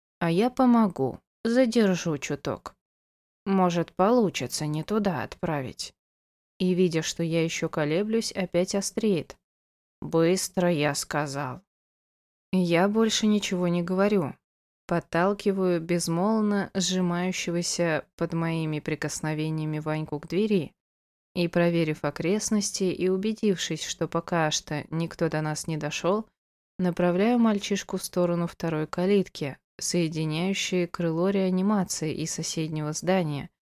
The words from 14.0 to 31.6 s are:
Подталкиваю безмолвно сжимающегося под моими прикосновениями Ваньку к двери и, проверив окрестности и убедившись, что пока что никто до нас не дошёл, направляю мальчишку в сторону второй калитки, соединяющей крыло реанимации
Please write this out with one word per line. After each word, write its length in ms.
Подталкиваю 920
безмолвно 920
сжимающегося 1300
под 180
моими 460
прикосновениями 1000
Ваньку 400
к 80
двери 460
и, 140
проверив 560
окрестности 800
и 260
убедившись, 760
что 240
пока 440
что 400
никто 360
до 140
нас 240
не 120
дошёл, 500
направляю 640
мальчишку 580
в 60
сторону 420
второй 400
калитки, 720
соединяющей 1080
крыло 460
реанимации 840